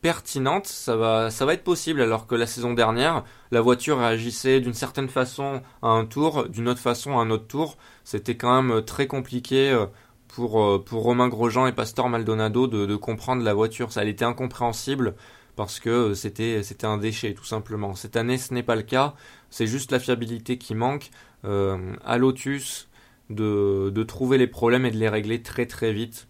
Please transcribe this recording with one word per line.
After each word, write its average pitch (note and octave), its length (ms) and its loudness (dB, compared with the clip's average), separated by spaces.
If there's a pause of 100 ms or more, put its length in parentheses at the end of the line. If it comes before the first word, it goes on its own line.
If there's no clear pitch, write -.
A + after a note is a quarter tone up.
pertinentes, E3 640 -2
ça - 300 -4
va, A2+ 340 2
ça A2+ 140 -2
va D#3 100 4
être F3 100 -8
possible, E3 360 0
alors A2+ 260 2
que B2 100 0
la A#2 100 2
saison A#2+ 260 -4
dernière, A#2+ 520 2 (260)
la A#2 100 4
voiture B2 380 4
réagissait A#2+ 640 2
d'une B2 140 -4
certaine C3+ 340 -4
façon C3+ 520 -2 (220)
à A#2+ 60 2
un A2+ 160 4
tour, D3 440 0
d'une A2+ 200 -2
autre B2 120 0
façon A#2+ 380 0
à A2+ 40 4
un A2+ 80 0
autre A2 180 -2
tour. D3 280 -4 (280)
C'était A2+ 320 -4
quand B2 260 2
même, B2+ 80 2
euh, A2+ 100 4
très D3 280 -4
compliqué, C3 600 0
euh, A2+ 160 4 (420)
pour, A2 340 0
euh, G2+ 220 6
pour - 180 -6
Romain B2 240 4
Grosjean A#2+ 400 2
et B2+ 60 2
Pastor B2 360 -2
Maldonado A2+ 600 2
de, G#2 180 0
de G2+ 100 0
comprendre A#2+ 460 -4
la G#2+ 120 2
voiture. A2 360 0
Ça, G#2 120 -4
elle G#2+ 60 0
était G#2 160 -2
incompréhensible A#2+ 920 -2 (400)
parce - 240 -6
que, A2+ 100 -2
euh, A2+ 240 4
c'était, A2 480 -2
c'était G#2 240 -8
un G#2+ 120 0
déchet, G#2+ 360 -4
tout - 100 -16
simplement. G#2+ 520 -6
Cette G#2 180 -14
année, A#2 240 0
ce B2+ 160 -6
n'est A#2+ 80 -2
pas A#2 140 2
le B2 60 -2
cas. C3+ 320 0 (360)
C'est A#2 160 -2
juste B2+ 240 -4
la B2+ 80 2
fiabilité A#2+ 600 -2
qui A2+ 180 -8
manque, C3+ 340 -2 (340)
euh, G2 480 -2 (120)
à A#2+ 140 0
Lotus C3 720 0 (420)
de, G2+ 640 0
de A2 120 0
trouver C3 340 2
les B2 80 6
problèmes B2 400 2
et A2+ 60 0
de A2+ 40 -4
les A2 120 2
régler G#2+ 340 -2
très, A#2+ 240 -4
très A2+ 260 -2
vite. A2+ 380 -8